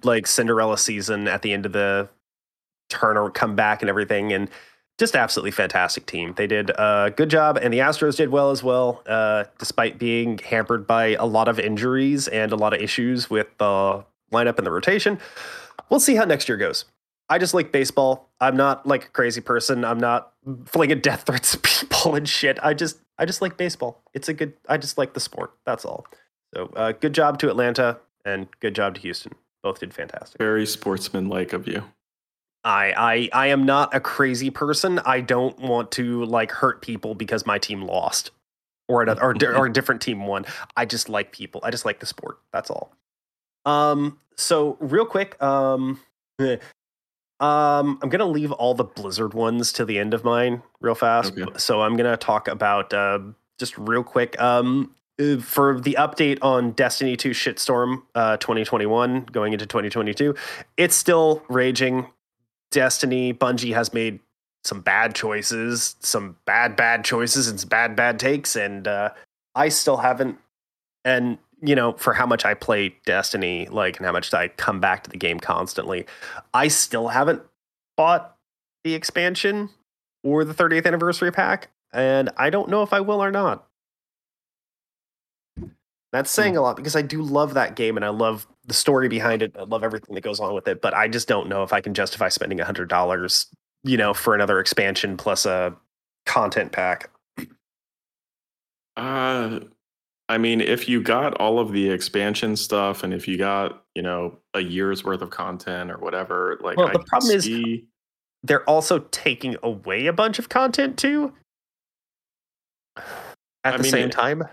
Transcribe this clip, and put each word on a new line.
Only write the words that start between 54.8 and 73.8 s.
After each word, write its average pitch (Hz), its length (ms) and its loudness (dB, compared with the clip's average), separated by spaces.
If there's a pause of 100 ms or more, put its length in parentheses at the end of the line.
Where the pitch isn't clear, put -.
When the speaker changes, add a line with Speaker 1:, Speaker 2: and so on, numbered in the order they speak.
Speaker 1:
uh, 147 180 4
for 135 420 2
the 135 180 0
update 147 440 2
on 123 300 2
Destiny 127 440 0
two 135 140 -4
Shitstorm, 123 720 0 (120)
uh, 110 240 2
twenty 110 260 -2
twenty-one 120 680 0
going 107 200 0
into 107 140 -4
twenty 104 240 -2
twenty-two. 113 440 0 (420)
It's 170 200 4
still 160 520 4
raging. 127 580 0 (640)
Destiny, 127 640 2
Bungie 123 420 0
has 117 200 0
made 113 260 -4 (420)
some 101 200 -6
bad 110 320 2
choices, 113 840 -4
some 98 440 -4
bad, 113 320 2
bad 117 280 2
choices 120 440 0
and 104 100 -6
some - 120 -10
bad, 113 260 2
bad 120 240 2
takes. 139 360 0
And, 101 300 -4
uh, 104 240 -2 (440)
I 151 160 4
still 147 260 2
haven't, 127 400 0 (640)
and, 123 360 0 (240)
you 143 120 4
know, 120 200 2
for - 180 0
how 123 140 0
much 117 180 2
I 104 80 2
play 101 420 -2 (120)
Destiny, 90 640 -2
like, 95 260 -2